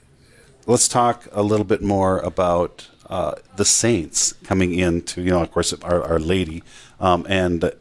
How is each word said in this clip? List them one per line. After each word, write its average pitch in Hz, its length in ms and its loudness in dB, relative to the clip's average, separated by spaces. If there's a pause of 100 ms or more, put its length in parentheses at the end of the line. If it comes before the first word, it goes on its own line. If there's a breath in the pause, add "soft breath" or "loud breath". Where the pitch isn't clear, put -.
(640 soft breath)
let's 120 220 2
talk 120 440 0
a 104 120 -2
little 104 220 2
bit 101 180 0
more 95 360 2
about, 87 680 -2 (220)
uh, 87 260 -4 (220)
the 101 80 2
saints - 680 0 (100)
coming 92 300 0
in 87 300 0
to, - 180 -10
you 90 80 -2
know, 90 120 2
of 80 100 -4
course, 85 200 -2 (120)
Our, 87 200 0
Our 82 160 0
Lady, 82 440 -2 (360 loud breath)
um, 90 300 2
and 87 520 0